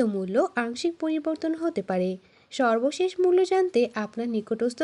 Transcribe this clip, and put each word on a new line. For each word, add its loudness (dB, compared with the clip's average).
মূল্য -2
আংশিক -2
পরিবর্তন -2
হতে -2
পারে। -2
সর্বশেষ 0
মূল্য 4
জানতে 2
আপনার -6
নিকটস্থ -2